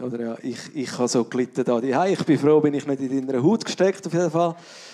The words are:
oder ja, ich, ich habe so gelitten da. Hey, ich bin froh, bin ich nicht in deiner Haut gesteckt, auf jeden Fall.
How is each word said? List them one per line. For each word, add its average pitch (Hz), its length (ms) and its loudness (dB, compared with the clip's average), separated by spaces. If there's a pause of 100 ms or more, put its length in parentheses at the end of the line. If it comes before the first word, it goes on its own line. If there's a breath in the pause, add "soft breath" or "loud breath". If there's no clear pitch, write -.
oder 123 200 -6
ja, 113 220 -6
ich, 120 160 -6 (160)
ich 123 180 -6
habe 123 160 0
so 117 160 2
gelitten 123 400 -2
da. 120 160 0
Hey, 139 320 0
ich 185 120 -2
bin 147 140 4
froh, 147 220 6
bin 147 140 2
ich 135 120 -4
nicht 139 140 -4
in 131 260 -4
deiner 131 160 0
Haut 220 220 2
gesteckt, 190 420 0
auf 160 60 -6
jeden 175 180 0
Fall. 170 240 0 (400 loud breath)